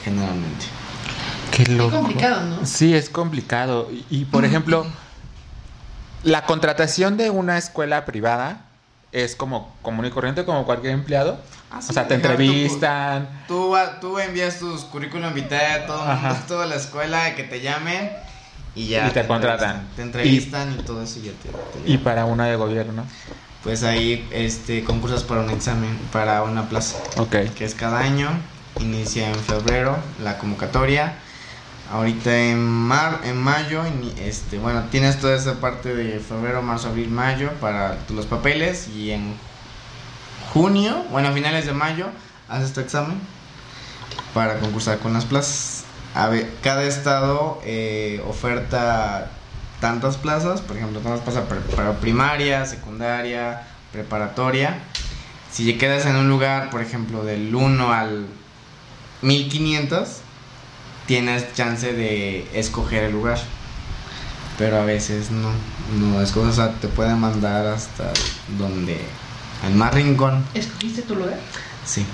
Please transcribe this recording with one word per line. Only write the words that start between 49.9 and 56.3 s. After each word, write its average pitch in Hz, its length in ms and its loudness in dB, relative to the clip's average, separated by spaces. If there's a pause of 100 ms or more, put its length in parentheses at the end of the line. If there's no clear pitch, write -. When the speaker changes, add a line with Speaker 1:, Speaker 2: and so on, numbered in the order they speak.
Speaker 1:
plazas, 156 460 0
por 104 160 -8
ejemplo, 107 220 -4
tantas 117 220 -2
plazas 120 240 -2
para, 98 160 -4
para 104 380 0
primaria, 135 680 2
secundaria, 120 960 -4 (280)
preparatoria. 127 840 0 (760)
Si 117 260 2
quedas 139 280 2
en 135 120 4
un 135 120 6
lugar, 135 400 2